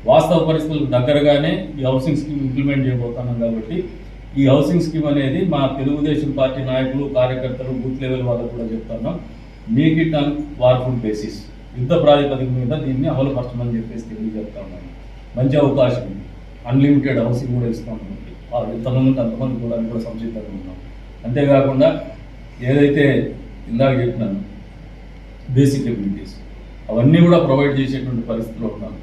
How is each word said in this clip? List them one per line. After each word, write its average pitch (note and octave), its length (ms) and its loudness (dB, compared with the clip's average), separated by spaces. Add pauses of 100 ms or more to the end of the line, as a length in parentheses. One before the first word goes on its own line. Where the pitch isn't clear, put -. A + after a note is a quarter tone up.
వాస్తవ D#3+ 300 6 (100)
పరిస్థితులకు D3+ 460 0
దగ్గరగానే D3 560 4 (280)
ఈ C3 100 -2
హౌసింగ్ C3+ 320 0
స్కీమ్ C#3+ 260 -4
ఇంప్లిమెంట్ C3+ 400 0
చేయబోతున్నాం. A#2+ 560 -2
కాబట్టి A2+ 340 -2 (640)
ఈ C#3 120 4
హౌసింగ్ E3 340 4
స్కీమ్ D3+ 260 -2
అనేది C#3 280 0 (140)
మా C#3 80 2 (180)
తెలుగుదేశం C#3+ 600 0
పార్టీ C3 300 0
నాయకులు, C3 360 0 (120)
కార్యకర్తలు, B2+ 540 -2 (100)
బూత్ C3 220 -4
లెవెల్ B2+ 260 -2
వాళ్ళకు A#2 240 -2
కూడా A#2 200 -6
చెప్తున్నాం, A2+ 420 -6 (640)
make D#3+ 260 4
it D#3+ 160 0
on C#3+ 80 0 (340)
warful B2+ 420 4
basis, G#2+ 320 -4 (440)
యుద్ధ C3+ 140 0 (100)
ప్రాతిపదిక C#3 460 4 (100)
మీద A#2+ 120 -2 (140)
దీన్ని C3 280 0
అమలుపరచమని B2 640 -2
చెప్పేసి A2+ 340 -8
తెలియజెప్తా G#2+ 540 -8
ఉన్నాను. F2+ 220 -14 (500)
మంచి C3+ 260 2
అవకాశం B2 480 2
ఉంది, F#2+ 120 -10 (460)
అన్‌లిమిటెడ్ C3+ 560 4
హౌసింగ్ A#2+ 320 -2
కూడా A#2+ 160 0
ఇస్తాం A2 300 -8
కాబట్టి - 280 -14 (220)
ఆ A#2+ 60 0 (160)
ఎంతమంది B2+ 340 2
ఉంటే C3 160 2
అంతమంది A2+ 380 -2
కూడా A#2 120 -2 (140)
కూడా A#2 180 -4
సంసిద్ధంగా A2 520 -8
ఉన్నాం. F2+ 180 -12 (480)
అంతేకాకుండా C3+ 640 4 (800)
ఏదైతే C#3+ 360 6 (680)
ఇందాక B2+ 300 4
చెప్పినాను G#2 380 -2 (1200)
బేసిక్ C#3 340 4
ఎమ్యూనిటీస్ G2 440 -4 (540)
అవన్నీ C3 360 6
కూడా E3+ 200 8
ప్రొవైడ్ C3+ 340 4
చేసేటువంటి B2 520 -2
పరిస్థితిలో A2+ 440 -4
ఉన్నాం. G#2+ 280 -10